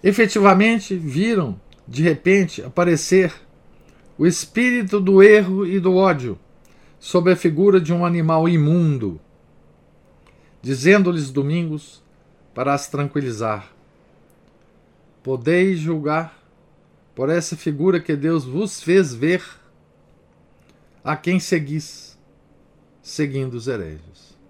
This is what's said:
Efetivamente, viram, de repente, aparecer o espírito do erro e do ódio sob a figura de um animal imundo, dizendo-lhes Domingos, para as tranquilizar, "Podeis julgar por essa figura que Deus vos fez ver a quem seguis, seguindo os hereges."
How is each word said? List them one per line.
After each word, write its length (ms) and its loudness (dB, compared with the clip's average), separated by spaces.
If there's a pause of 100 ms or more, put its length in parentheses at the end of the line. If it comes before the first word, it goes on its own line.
Efetivamente, 920 2
viram, 640 -2 (260)
de 160 -4
repente, 580 0
aparecer 720 0 (840)
o 80 2
espírito 760 -2
do 220 6
erro 420 6
e 140 -2
do 160 0
ódio 420 0 (640)
sob 320 0
a 60 4
figura 440 2
de 120 -4
um 120 0
animal 440 0
imundo, 720 0 (1400)
dizendo-lhes 680 2
Domingos, 720 -6 (500)
para 220 -2
as 120 -6
tranquilizar, 840 -6 (1500)
"Podeis 560 0
julgar 600 -6 (760)
por 160 -4
essa 260 -4
figura 420 -2
que 160 -4
Deus 300 -2
vos 380 -8
fez 320 2
ver 280 -2 (1600)
a 140 -6
quem 240 -2
seguis, 800 -8 (840)
seguindo 520 -6
os 140 -8
hereges." 680 -12 (140)